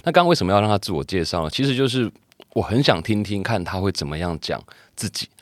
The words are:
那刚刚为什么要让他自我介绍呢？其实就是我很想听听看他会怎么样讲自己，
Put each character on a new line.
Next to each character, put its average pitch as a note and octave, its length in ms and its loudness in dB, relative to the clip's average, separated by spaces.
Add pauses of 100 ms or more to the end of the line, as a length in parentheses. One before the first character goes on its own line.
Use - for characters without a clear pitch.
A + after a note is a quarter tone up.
那 E3+ 80 0
刚 F3 100 8
刚 F3 60 4
为 F3 60 6
什 G2+ 100 2
么 F#2 80 2
要 G2+ 80 6
让 G#2+ 80 4
他 G#2 80 4
自 G2+ 160 -4
我 D2 100 -2
介 F2+ 220 -2
绍 E2 200 -2
呢？ D#2 40 -4
其 C3 160 -4
实 C#3 100 0
就 C3 140 2
是 A#2+ 240 -2 (400)
我 A2+ 80 0
很 A2 220 2
想 F#2+ 200 2
听 G#2 220 0
听 G2 180 -6
看 G2 220 -4
他 F#2+ 160 -6
会 G2 100 0
怎 E2 160 -4
么 D2+ 120 -6
样 E2+ 240 -4
讲 D2 200 -6 (320)
自 G#2+ 140 -6
己， - 180 -8 (160)